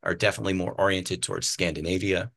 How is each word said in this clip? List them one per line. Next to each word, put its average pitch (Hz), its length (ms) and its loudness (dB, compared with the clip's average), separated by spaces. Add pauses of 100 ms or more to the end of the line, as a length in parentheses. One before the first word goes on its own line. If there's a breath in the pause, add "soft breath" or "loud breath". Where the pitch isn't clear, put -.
are 90 120 0
definitely 98 400 2
more 92 180 -2
oriented 95 500 0
towards - 240 -4
Scandinavia 90 920 0